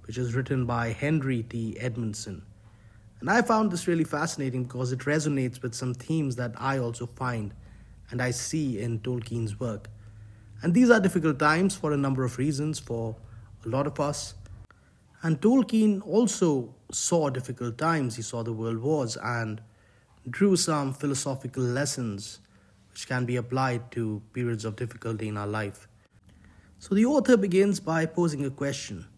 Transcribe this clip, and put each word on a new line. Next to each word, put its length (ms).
which 100
is 160
written 320
by 260
Henry 520
T. 360
Edmondson. 600
And 100
I 140
found 260
this 180
really 160
fascinating 600
because 280
it 100
resonates 600
with 140
some 180
themes 440
that 200
I 220
also 260
find 480
and 100
I 120
see 480
in 220
Tolkien's 580
work. 320
And 100
these 160
are 100
difficult 380
times 380
for 160
a 60
number 260
of 160
reasons 400
for 360
a 60
lot 160
of 140
us. 340
And 180
Tolkien 680
also 680
saw 380
difficult 480
times. 380
He 80
saw 180
the 100
world 280
wars 360
and 460
drew 280
some 360
philosophical 680
lessons 800
which 160
can 180
be 120
applied 540
to 300
periods 320
of 100
difficulty 520
in 80
our 120
life. 400
So 160
the 140
author 280
begins 440
by 260
posing 400
a 60
question 560